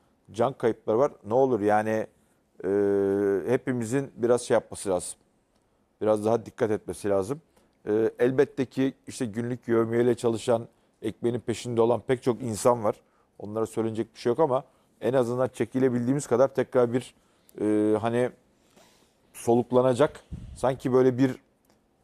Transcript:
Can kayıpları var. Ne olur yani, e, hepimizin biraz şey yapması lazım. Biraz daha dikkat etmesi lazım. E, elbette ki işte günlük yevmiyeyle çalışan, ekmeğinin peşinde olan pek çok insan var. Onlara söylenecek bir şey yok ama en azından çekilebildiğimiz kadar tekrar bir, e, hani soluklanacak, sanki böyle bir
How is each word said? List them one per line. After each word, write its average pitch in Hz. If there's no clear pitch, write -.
Can 117
kayıpları 113
var. 143
Ne 104
olur 131
yani, 107
e, 90
hepimizin 127
biraz 117
şey -
yapması 104
lazım. 90
Biraz 107
daha 110
dikkat 107
etmesi 101
lazım. 101
E, 110
elbette 131
ki 131
işte -
günlük 117
yevmiyeyle 117
çalışan, 117
ekmeğinin 117
peşinde 113
olan 113
pek 127
çok 113
insan 120
var. 107
Onlara 107
söylenecek 110
bir -
şey 123
yok 120
ama 135
en 117
azından 123
çekilebildiğimiz 127
kadar 127
tekrar 123
bir, 123
e, 107
hani 117
soluklanacak, 123
sanki 127
böyle 127
bir 127